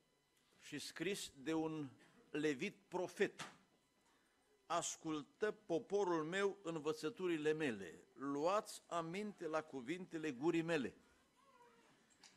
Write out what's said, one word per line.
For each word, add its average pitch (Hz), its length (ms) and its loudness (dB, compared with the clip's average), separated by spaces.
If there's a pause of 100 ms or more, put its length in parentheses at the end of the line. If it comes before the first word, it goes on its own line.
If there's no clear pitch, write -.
(600)
și - 200 -8
scris - 580 -4
de 139 160 0
un 156 360 0 (420)
levit 151 440 0 (120)
profet. - 680 -2 (1120)
"Ascultă 160 880 -2
poporul 175 720 2
meu 190 400 2
învățăturile 156 880 2
mele, 107 520 -2 (100)
luați 151 760 0
aminte 175 600 -4
la 156 140 2
cuvintele 156 680 -4
gurii 165 300 2
mele." 156 340 2 (1400)